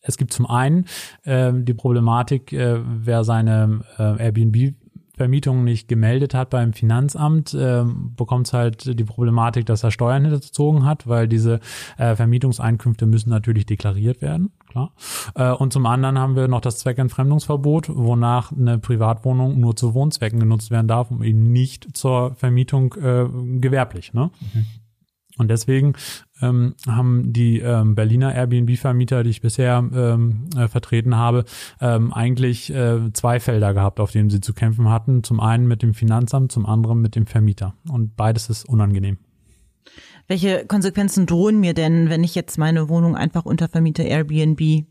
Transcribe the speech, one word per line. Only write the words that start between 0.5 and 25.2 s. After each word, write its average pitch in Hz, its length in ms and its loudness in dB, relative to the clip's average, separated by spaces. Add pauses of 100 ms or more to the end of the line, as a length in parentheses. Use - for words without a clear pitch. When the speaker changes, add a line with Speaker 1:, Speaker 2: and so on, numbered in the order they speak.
Speaker 1:
ähm, 127 400 0
die 123 100 0
Problematik, 120 760 0
äh, 123 320 -2
wer 117 400 -2
seine, 110 560 2 (180)
äh, 107 240 0
Airbnb-Vermietung 127 1400 0
nicht 120 240 -2
gemeldet 120 460 0
hat 127 160 -2
beim 120 220 0
Finanzamt, 143 880 0
ähm, 123 580 -2
bekommt's 123 360 -2
halt 120 460 -2
die 117 60 0
Problematik, 117 640 0
dass 110 160 0
er 117 80 2
Steuern 123 340 0
hinterzogen 147 600 0
hat, 147 240 -2
weil 117 180 2
diese, 113 320 2 (400)
äh, 117 160 2
Vermietungseinkünfte 117 920 0
müssen 110 240 2
natürlich 110 360 0
deklariert 104 560 -2
werden, 160 300 -2 (160)
klar. 127 240 -6 (420)
Äh, 127 180 0
und 127 200 -2
zum 131 140 0
anderen 131 340 0
haben 131 160 0
wir 131 120 2
noch 123 120 0
das 120 180 -4
Zweckentfremdungsverbot, 139 1160 0
wonach 120 580 0
eine 120 260 2
Privatwohnung 127 800 0
nur 117 160 2
zu 113 200 -2
Wohnzwecken 120 440 -2
genutzt 110 320 2
werden 113 160 0
darf 117 240 0
und 117 140 -6
eben 110 260 4
nicht 127 460 -2
zur 127 400 -2
Vermietung, 127 580 0
äh, 127 300 0 (360)
gewerblich, 127 520 -2
ne? 135 180 0 (240)
Speaker 2:
Mhm. 110 120 0 (720)